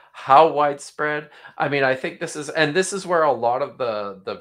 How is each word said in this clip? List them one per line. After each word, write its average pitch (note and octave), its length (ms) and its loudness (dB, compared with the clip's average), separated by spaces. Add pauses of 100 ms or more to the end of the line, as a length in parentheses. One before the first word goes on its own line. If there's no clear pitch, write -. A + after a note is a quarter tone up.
(140)
how D3+ 380 6
widespread? D3 760 -4 (280)
I D#3 100 -2
mean, C#3 160 0
I C3 120 2
think E3+ 240 -8
this E3 160 -8
is, D3 140 -8
and D3 260 0
this F#3 180 0
is F#3 140 -8
where E3+ 160 2
a D3+ 80 4
lot A#2+ 300 0
of C3+ 160 -6
the, G#2 480 -6
the G#2 160 -6